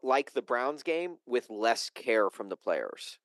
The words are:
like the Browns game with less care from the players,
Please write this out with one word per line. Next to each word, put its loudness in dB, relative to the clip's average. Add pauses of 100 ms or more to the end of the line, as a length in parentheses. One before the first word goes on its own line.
like 2
the 0
Browns -2
game -2
with 0
less 0
care 2
from -8
the -6
players, -4